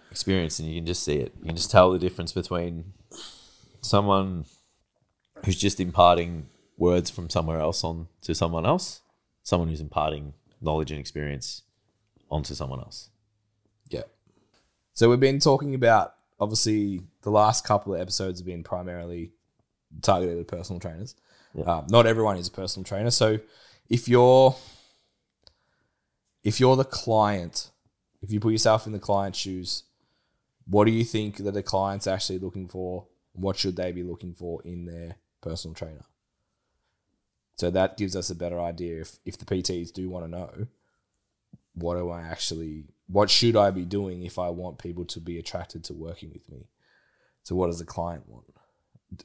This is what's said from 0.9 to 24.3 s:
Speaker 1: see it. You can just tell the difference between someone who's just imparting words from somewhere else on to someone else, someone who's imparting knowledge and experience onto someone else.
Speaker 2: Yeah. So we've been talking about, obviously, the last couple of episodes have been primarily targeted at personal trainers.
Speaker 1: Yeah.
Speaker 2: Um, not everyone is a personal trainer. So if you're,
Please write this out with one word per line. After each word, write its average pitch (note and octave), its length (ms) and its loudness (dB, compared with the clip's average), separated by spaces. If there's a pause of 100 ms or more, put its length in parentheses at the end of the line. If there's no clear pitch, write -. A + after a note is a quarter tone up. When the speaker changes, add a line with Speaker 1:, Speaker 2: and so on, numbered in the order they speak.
Speaker 1:
see D2 140 -2
it. - 240 -4
You - 60 -14
can E2 100 -4
just - 140 -2
tell F#2 200 8
the F#2 80 2
difference F2 340 -4
between F2 600 -6 (880)
someone F#2+ 640 2 (1000)
who's F#2+ 120 2
just G2 240 0
imparting F2 680 4 (280)
words F2 340 2
from E2+ 180 -10
somewhere D#2+ 300 -2
else D#2 240 -2
on E2 260 -8 (140)
to D#2+ 120 -4
someone E2 320 0
else, E3 340 0 (420)
someone E2+ 260 0
who's D#2 120 -4
imparting D2+ 540 -4 (260)
knowledge D#2 320 0
and D2 80 -8
experience C#2+ 640 -8 (680)
onto D2 240 -4
someone C2 260 -8
else. - 300 -18 (800)
Speaker 2:
Yeah. B1 160 -8 (920)
So A#2 160 8
we've B2 100 6
been C3+ 200 4
talking C#3+ 340 4
about, A#2 400 4 (240)
obviously, G#2 640 0 (200)
the G#2 80 -4
last G#2+ 340 6
couple G2+ 300 2
of E2+ 60 -2
episodes F#2 400 -4
have F2 60 -14
been F2 160 -8
primarily F2 720 -8 (680)
targeted F2+ 360 2
at E2+ 100 -8
personal E2+ 320 -10
trainers. F2+ 340 -12 (400)
Speaker 1:
Yeah. D#2+ 100 -6
Speaker 2:
Um, E2 240 -2
not A#2 180 8
everyone A2 300 2
is F2+ 120 -6
a - 40 -14
personal F#2 320 -8
trainer. G#2 260 -2
So A2 280 4 (500)
if A#2 200 0
you're, B2+ 460 8 (1900)